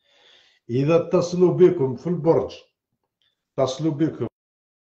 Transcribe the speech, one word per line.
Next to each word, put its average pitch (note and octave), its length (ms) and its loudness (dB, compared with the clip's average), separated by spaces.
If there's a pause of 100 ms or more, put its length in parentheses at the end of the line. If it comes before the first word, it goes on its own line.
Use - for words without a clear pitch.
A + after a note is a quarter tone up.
(720)
إذا C#3+ 260 0
اتصلوا F3 560 0
بكم C#3+ 440 2
في - 100 -16
البرج، D#3+ 460 0 (1040)
اتصلوا D3+ 340 -2
بكم C#3+ 340 -4 (640)